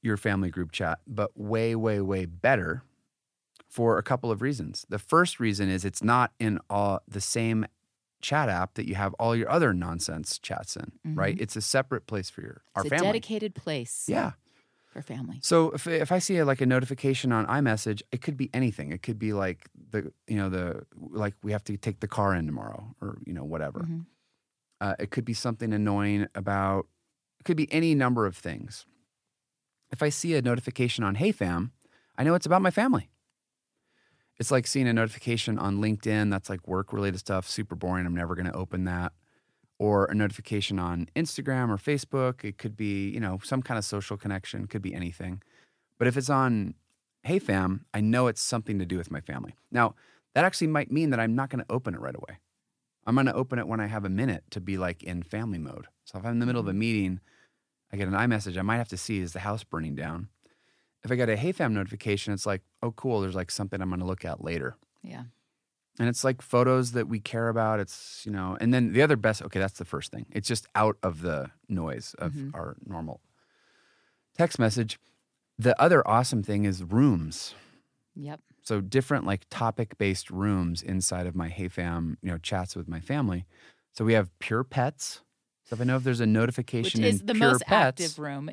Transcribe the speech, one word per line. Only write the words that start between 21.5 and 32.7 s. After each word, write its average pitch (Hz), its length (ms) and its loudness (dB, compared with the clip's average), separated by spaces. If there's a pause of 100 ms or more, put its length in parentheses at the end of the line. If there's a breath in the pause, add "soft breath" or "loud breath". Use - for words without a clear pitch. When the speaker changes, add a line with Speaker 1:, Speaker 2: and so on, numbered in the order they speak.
Speaker 1:
have 104 140 -2
to 104 100 -4
take 101 240 -4
the 107 80 -4
car 101 280 2
in 82 100 2
tomorrow 67 560 -8
or, - 240 -8
you - 80 -8
know, 69 100 -8
whatever. 76 380 -4
Speaker 2:
Mm-hmm. 165 180 -4 (800)
Speaker 1:
Uh, 101 200 -2
it 98 120 -4
could 117 140 -2
be 120 80 -4
something 113 400 -2
annoying 101 640 2
about, 98 520 0 (520)
it - 40 -20
could 175 140 2
be 151 160 0
any 160 220 4
number 123 320 4
of 90 100 -4
things. - 480 -10 (1040)
If 131 120 -6
I 147 60 4
see 160 260 0
a 135 60 4
notification 120 600 0
on, 98 120 2
"Hey 113 180 2
Fam," 92 380 -2 (460 soft breath)
I 127 60 0
know 165 120 6
it's 180 100 0
about 180 160 4
my 185 100 4